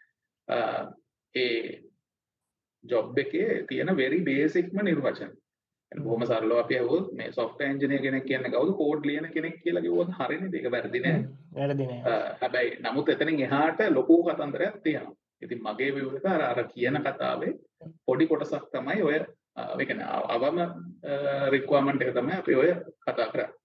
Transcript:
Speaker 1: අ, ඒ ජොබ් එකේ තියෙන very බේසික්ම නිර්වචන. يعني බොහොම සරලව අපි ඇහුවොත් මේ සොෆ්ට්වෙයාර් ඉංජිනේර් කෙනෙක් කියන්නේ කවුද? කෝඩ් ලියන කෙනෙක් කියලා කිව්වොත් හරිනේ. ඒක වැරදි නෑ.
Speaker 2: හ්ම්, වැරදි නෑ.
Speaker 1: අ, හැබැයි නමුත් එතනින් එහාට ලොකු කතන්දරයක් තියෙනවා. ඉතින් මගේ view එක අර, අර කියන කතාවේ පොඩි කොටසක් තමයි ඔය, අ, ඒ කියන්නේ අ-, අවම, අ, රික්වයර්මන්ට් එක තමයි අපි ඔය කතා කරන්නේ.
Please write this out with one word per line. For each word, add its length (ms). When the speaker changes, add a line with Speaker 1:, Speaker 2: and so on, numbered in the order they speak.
Speaker 1:
අ, 100
ඒ 480
ජොබ් 340
එකේ 460
තියෙන 300
very 260
බේසික්ම 600
නිර්වචන. 520
يعني 100
බොහොම 220
සරලව 340
අපි 180
ඇහුවොත් 360
මේ 200
සොෆ්ට්වෙයාර් 420
ඉංජිනේර් 280
කෙනෙක් 240
කියන්නේ 240
කවුද? 240
කෝඩ් 320
ලියන 220
කෙනෙක් 320
කියලා 220
කිව්වොත් 280
හරිනේ. 420
ඒක 180
වැරදි 300
නෑ. 120
Speaker 2:
හ්ම්, 160
වැරදි 360
නෑ. 160
Speaker 1:
අ, 120
හැබැයි 440
නමුත් 280
එතනින් 320
එහාට 480
ලොකු 340
කතන්දරයක් 580
තියෙනවා. 340
ඉතින් 240
මගේ 320
view 220
එක 120
අර, 160
අර 220
කියන 340
කතාවේ 540
පොඩි 260
කොටසක් 440
තමයි 320
ඔය, 180
අ, 200
ඒ 160
කියන්නේ 200
අ-, 240
අවම, 280
අ, 100
රික්වයර්මන්ට් 520
එක 120
තමයි 200
අපි 200
ඔය 160
කතා 300
කරන්නේ. 240